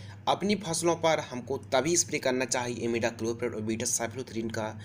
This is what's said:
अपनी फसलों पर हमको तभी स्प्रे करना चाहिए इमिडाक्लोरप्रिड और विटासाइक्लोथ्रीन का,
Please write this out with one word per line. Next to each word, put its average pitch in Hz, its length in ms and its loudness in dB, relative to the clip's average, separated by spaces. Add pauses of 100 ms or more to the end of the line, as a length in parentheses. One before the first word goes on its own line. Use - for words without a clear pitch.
(280)
अपनी 180 300 4
फसलों 165 380 0
पर 160 260 4
हमको 131 360 -6 (140)
तभी 139 260 4
स्प्रे 151 220 2
करना 127 260 2
चाहिए 123 320 -2
इमिडाक्लोरप्रिड 117 760 0
और 107 60 -4
विटासाइक्लोथ्रीन 113 880 -2
का, 110 360 -4